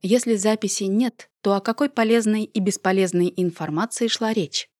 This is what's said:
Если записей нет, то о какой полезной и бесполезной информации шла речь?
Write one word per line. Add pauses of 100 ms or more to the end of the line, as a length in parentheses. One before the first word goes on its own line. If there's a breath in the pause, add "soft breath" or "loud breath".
Если
записей
нет, (100)
то
о
какой
полезной
и
бесполезной
информации
шла
речь?